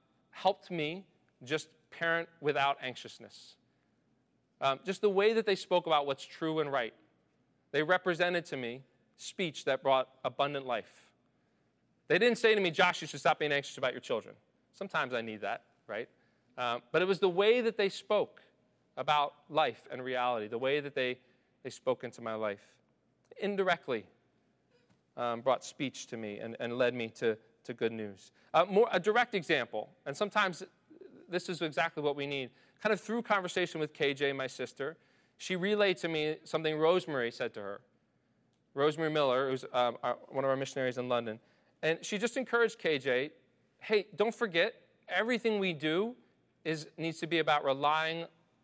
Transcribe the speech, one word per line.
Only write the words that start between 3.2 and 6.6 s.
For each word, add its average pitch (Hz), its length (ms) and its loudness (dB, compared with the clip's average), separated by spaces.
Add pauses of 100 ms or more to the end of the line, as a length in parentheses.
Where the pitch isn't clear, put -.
Um, 135 240 2
just 185 160 -4
the 208 80 4
way 202 240 4
that 220 120 2
they 196 100 2
spoke 180 320 0
about 147 180 4
what's 139 200 -2
true 160 340 -2
and 147 120 0